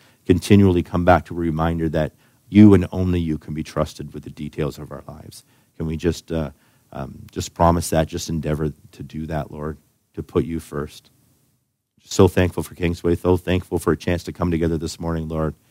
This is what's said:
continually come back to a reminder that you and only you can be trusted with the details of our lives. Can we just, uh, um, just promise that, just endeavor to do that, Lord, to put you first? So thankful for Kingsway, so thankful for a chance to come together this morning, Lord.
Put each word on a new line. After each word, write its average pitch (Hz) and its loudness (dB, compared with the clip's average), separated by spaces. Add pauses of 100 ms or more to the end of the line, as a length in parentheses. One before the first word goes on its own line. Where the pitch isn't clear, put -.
(260)
continually 92 4
come 87 -2
back 87 4
to - -12
a 82 -6
reminder 82 -2
that 76 -2 (360)
you 101 10
and 90 4
only 90 0
you 80 -2
can 76 -12
be 78 -6
trusted 76 -8
with 73 -14
the - -16
details 73 -8
of 71 -16
our 69 -16
lives. - -20 (320)
Can 80 -6
we 80 -6
just, 80 -4
uh, 80 -4 (420)
um, 67 -14
just - -10
promise 85 2
that, 80 2
just 85 -8
endeavor 76 -4 (200)
to - -18
do 76 -10
that, 78 -6
Lord, 76 -10 (360)
to 82 -8
put 82 -2
you 82 -8
first? - -12 (920)
So - 4
thankful 90 0
for - -14
Kingsway, 85 0
so 90 2
thankful 90 -4
for 85 0
a 78 2
chance 87 -4
to 85 -10
come 87 -4
together 82 0
this 80 -8
morning, 82 -6
Lord. 78 -4 (160)